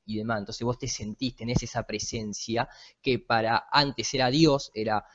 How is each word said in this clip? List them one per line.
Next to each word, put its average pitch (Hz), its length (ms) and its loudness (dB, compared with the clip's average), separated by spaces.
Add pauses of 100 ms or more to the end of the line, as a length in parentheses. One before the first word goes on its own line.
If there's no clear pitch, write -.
y 107 100 -6
demás. 107 240 -2
Entonces 101 240 -8
vos 120 140 0
te 127 100 -8
sentís, 110 480 -6
tenés 120 280 0
esa 117 200 -4
presencia 110 840 -4 (320)
que 123 180 0
para 113 520 0
antes 139 420 2
era 127 160 4
Dios, 143 440 4
era 107 300 0 (120)